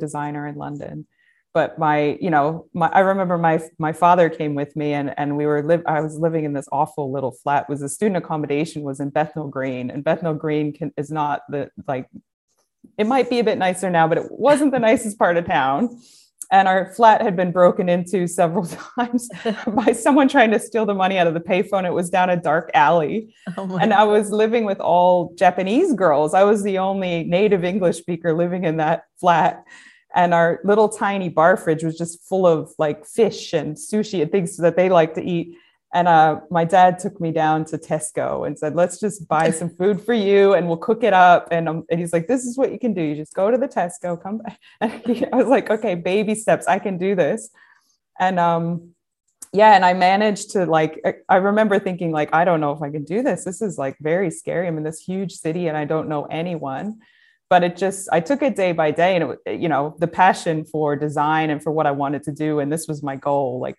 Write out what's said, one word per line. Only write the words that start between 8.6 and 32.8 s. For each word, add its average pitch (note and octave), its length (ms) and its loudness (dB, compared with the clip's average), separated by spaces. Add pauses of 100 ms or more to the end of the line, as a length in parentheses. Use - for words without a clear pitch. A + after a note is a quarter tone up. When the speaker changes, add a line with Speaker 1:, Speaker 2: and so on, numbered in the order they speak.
Speaker 1:
was C#3 180 -8
in C#3+ 80 -6
Bethnal D3+ 400 -4
Green, C3 420 -6
and C#3+ 140 -10
Bethnal E3 300 -2
Green D3+ 400 -4
can, D3+ 240 -10
is D3 120 -8
not D3 260 -4 (120)
the, C#3 220 -8 (180)
like, C3 180 -6 (920)
it G#3+ 80 0
might B3 240 0
be B3 80 0
a A#3 60 2
bit G#3 120 0
nicer F#3 320 -2
now, E3 180 4
but D#3+ 120 2
it - 120 -6
wasn't C4+ 400 2
the B3+ 80 -2 (120)
nicest A3 280 0
part F3 200 4
of F3 80 -4
town. D#3+ 520 0 (540)
And F#3+ 160 6
our F#3 240 0
flat A3+ 300 6
had G#3 140 0
been F3+ 160 -2
broken F3+ 360 4
into F3 400 0
several F3 380 0
<laughs> - 320 -12
times A#3+ 320 -2 (200)
Speaker 2:
<laughs> - 160 -6
Speaker 1:
by A3+ 260 2
someone C#4 360 4
trying C4 220 4
to G#3 80 2
steal - 260 -2
the G3+ 180 -2
money F#3+ 140 0
out F3 100 4
of E3+ 60 0
the E3 80 -4 (120)
payphone. F#3+ 340 0
It E3 140 -2
was F3+ 100 -4
down F3+ 180 2
a F3+ 80 2
dark E3 380 -2
alley. D#3+ 600 2 (220)
Speaker 2:
Oh G3 100 -8
my F#3 160 -2
Speaker 1:
And G#3 120 2
I G#3 100 6
was G#3 260 2
living A3 360 0
with G3 120 -4
all F3+ 580 2
Japanese G3 580 2
girls. D3+ 400 2
I F#3+ 100 6
was G3+ 180 2
the G3 160 -2
only F#3 460 -2
native F3+ 400 2
English F3+ 320 0
speaker E3+ 380 -4
living F3 300 -2
in D#3+ 120 -2
that D#3+ 280 -2 (140)
flat. E3+ 460 2 (500)
And F3 180 4
our E3+ 320 2
little G#3 240 4
tiny G3+ 400 -4
bar E3 300 4
fridge D#3+ 260 -2
was D#3+ 140 -6
just - 280 -10
full F#3+ 200 0
of, D#3 320 2
like, D3+ 260 -2